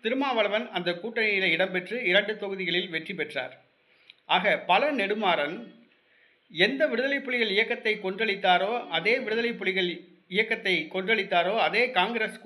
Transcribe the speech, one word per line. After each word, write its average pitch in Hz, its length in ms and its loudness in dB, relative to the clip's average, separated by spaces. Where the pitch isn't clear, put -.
திருமாவளவன் 226 680 0
அந்த 175 220 -2
கூட்டணியில 202 600 0
இடம்பெற்று 185 420 0
இரண்டு 208 440 2
தொகுதிகளில் 190 520 -2
வெற்றி 160 240 -6
பெற்றார். 143 480 -6
ஆக 180 320 2
பல 247 340 2
நெடுமாறன் 196 640 0
எந்த 254 360 2
விடுதலை 269 320 0
புலிகள் 240 300 -2
இயக்கத்தை 220 540 0
கொன்றளித்தாரோ, 190 840 0
அதே 180 320 0
விடுதலை 233 340 -2
புலிகள் 185 480 -2
இயக்கத்தை 190 640 -2
கொன்றளித்தாரோ, 185 680 0
அதே 202 340 2
காங்கிரஸ் 214 540 0